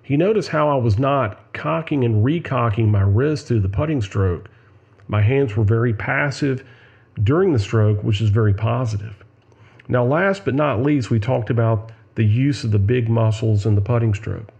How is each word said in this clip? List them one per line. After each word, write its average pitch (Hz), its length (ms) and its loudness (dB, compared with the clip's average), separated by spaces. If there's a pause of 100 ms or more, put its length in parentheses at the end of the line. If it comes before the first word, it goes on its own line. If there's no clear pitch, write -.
He 143 160 -2
noticed 196 320 0
how 151 180 0
I 143 80 2
was 117 240 2
not 135 540 -2
cocking 156 500 -2
and 110 220 2
recocking 117 680 0
my 104 80 2
wrist 123 480 0
through 113 140 2
the 95 80 -2
putting 147 320 -2
stroke. 92 480 -4 (580)
My 107 140 0
hands 127 340 2
were 113 80 2
very 113 300 2
passive 135 720 -4 (580)
during 165 300 2
the 113 60 2
stroke, 107 440 0
which 107 160 0
is 113 100 0
very 104 240 2
positive. 110 680 -4 (640)
Now, 123 160 0
last 180 400 0
but 123 100 -2
not 135 300 0
least, 143 280 0
we 113 80 2
talked 123 300 -2
about 113 440 0 (220)
the 113 100 2
use 127 400 0
of 110 60 0
the 104 80 2
big 117 280 2
muscles 110 580 0
in 107 100 2
the 101 60 2
putting 117 320 0
stroke. 98 460 -8